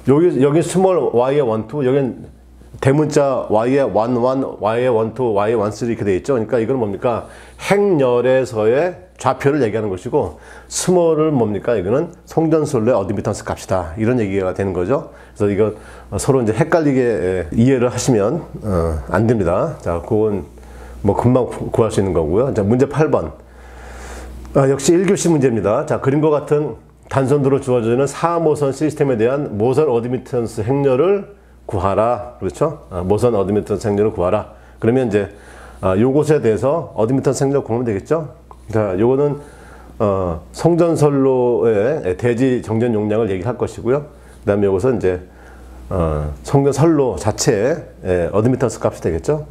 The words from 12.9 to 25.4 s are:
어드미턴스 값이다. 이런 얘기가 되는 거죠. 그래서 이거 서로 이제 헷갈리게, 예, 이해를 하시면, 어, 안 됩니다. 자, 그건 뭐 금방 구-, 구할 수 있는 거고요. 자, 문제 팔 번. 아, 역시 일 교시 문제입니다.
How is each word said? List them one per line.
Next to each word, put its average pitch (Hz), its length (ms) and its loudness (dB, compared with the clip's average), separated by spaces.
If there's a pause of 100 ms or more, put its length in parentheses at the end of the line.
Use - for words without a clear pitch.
어드미턴스 98 460 -4
값이다. 87 540 -4
이런 113 240 0
얘기가 95 320 -2
되는 98 180 -2
거죠. 98 380 -2 (260)
그래서 101 160 0
이거 101 220 2 (440)
서로 131 240 2
이제 110 120 0
헷갈리게, 139 480 2
예, 92 500 0
이해를 123 380 4
하시면, 117 540 0 (200)
어, 82 360 0 (100)
안 107 180 2
됩니다. 110 540 0
자, 85 260 -4
그건 107 380 0 (560)
뭐 101 140 2
금방 127 300 2
구-, - 260 -8
구할 110 200 2
수 110 100 0
있는 98 100 0
거고요. 87 420 0
자, 92 80 0
문제 123 280 2
팔 147 200 0
번. 90 220 0 (1200)
아, 135 160 4
역시 139 220 2
일 175 140 4
교시 175 240 2
문제입니다. 123 560 2